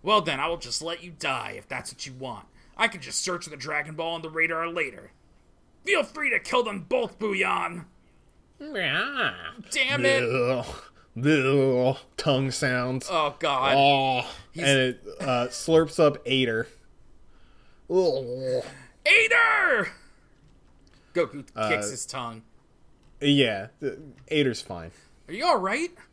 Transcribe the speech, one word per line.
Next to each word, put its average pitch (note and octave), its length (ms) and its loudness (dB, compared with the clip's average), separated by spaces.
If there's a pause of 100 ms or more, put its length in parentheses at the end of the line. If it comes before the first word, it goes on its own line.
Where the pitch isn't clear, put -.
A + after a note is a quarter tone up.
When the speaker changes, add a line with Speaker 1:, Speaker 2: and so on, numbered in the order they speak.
Speaker 1:
Well G#3 180 4
then, D3+ 200 -4
I D#3 80 -2
will E3+ 100 -4
just - 240 -8
let E3 200 -10
you F3 160 -16
die A#2 380 -4
if G2+ 120 -18
that's B2 240 -10
what - 140 -14
you C3+ 60 -14
want. B2+ 340 -12 (300)
I A3+ 120 0
can G#3 120 -8
just C3 200 -6
search F3 260 -6
the D3+ 100 -14
Dragon D3 380 -6
Ball E3 220 -6
and D#3+ 80 -10
the D#3+ 60 -10
radar E3 380 -2
later. E3+ 440 -6 (720)
Feel F4 180 2
free D4 280 -4
to A3 100 0
kill B3+ 220 2
them G3+ 260 -4
both, A#3+ 300 -2
Buyan. F#3 680 -2 (720)
Speaker 2:
Yeah. A3+ 760 -2 (360)
Speaker 1:
Damn C4+ 340 0
it. C4+ 180 2
Speaker 2:
Ugh. B2 440 0 (500)
Ugh, C3+ 800 4 (200)
tongue C3+ 340 2
sounds. B2+ 600 -2
Speaker 1:
Oh, D#3 280 0
God. C3+ 380 2
Speaker 2:
Oh, C3+ 520 4 (240)
Speaker 1:
He's D3 120 -6
Speaker 2:
and C#3 160 6
it, B2+ 200 0 (200)
uh, B2 280 0
slurps D#3+ 520 2
up D3 260 6
Ader. A#2+ 400 0 (1200)
Ugh. C3 760 0 (420)
Speaker 1:
Ader! G#4+ 840 4 (1300)
Goku C#3+ 400 -2
Speaker 2:
Uh, A2 140 -2
Speaker 1:
kicks G#2 220 -2
his B2 160 -10
tongue. A#2 360 -10 (760)
Speaker 2:
Yeah, A#2+ 480 2 (120)
th-, B2+ 180 -6 (300)
Ader's C#3+ 320 0
fine. E2+ 300 -12 (380)
Speaker 1:
Are D#3+ 60 -12
you A#3+ 120 -4
all D#4+ 120 4
right? A#3+ 340 -2 (200)